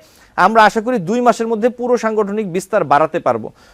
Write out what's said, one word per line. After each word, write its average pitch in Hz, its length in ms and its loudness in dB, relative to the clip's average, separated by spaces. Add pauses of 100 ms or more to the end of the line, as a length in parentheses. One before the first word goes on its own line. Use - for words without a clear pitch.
(360)
আমরা 214 280 4
আশা 214 180 2
করি 247 180 -2
দুই 202 220 -2
মাসের 233 260 0
মধ্যে 226 220 0
পুরো 240 280 -2
সাংগঠনিক 214 560 -4
বিস্তার 185 300 -2
বাড়াতে 147 360 2
পারবো। 117 280 -2 (260)